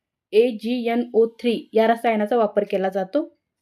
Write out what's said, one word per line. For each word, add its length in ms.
ए 180
जी 380
एन 240
ओ 140
थ्री 460
या 140
रसायनाचा 500
वापर 340
केला 180
जातो. 360